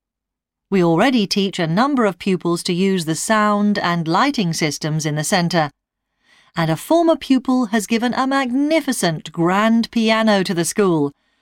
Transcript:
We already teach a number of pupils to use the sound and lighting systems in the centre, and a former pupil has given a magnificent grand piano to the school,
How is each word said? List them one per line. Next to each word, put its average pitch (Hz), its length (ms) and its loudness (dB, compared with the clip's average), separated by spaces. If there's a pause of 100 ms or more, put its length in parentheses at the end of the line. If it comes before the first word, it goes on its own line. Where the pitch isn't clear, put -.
(680)
We 190 140 2
already 202 460 2
teach 196 320 -2
a 160 80 -2
number 247 360 0
of 190 140 -2
pupils 170 460 -2
to 185 80 -2
use 185 320 0
the 160 100 -2
sound 208 640 0
and 170 300 -4
lighting 202 440 0
systems 156 540 -4
in 147 80 -2
the 151 80 -2
centre, 170 480 0 (880)
and 165 120 0
a 160 60 0
former 330 400 2
pupil 254 520 0
has 202 200 -2
given 233 280 0
a 262 120 -2
magnificent 269 1040 -2
grand 208 640 2
piano 220 500 2
to 196 100 -2
the 170 120 0
school, 160 480 0 (300)